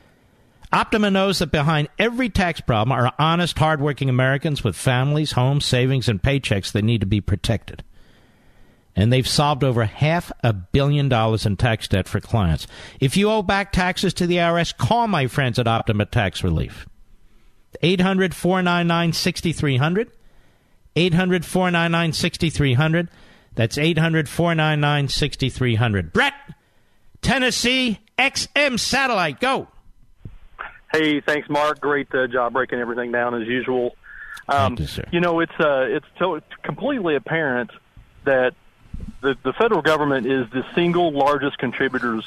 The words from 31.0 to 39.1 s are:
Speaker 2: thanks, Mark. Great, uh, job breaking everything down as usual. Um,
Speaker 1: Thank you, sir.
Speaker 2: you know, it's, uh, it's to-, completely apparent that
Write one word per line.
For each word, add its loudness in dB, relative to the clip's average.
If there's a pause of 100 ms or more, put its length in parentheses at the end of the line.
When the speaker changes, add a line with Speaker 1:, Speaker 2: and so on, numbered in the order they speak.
Speaker 2:
thanks, -2
Mark. 0
Great, 0
uh, 0
job -2
breaking -2
everything -4
down 0
as -4
usual. -2 (500)
Um, 0
Speaker 1:
Thank -6
you, -6
sir. -10
Speaker 2:
you 0
know, 2
it's, -4
uh, 2
it's -4 (140)
to-, -2 (220)
completely -2
apparent -2 (520)
that 2 (640)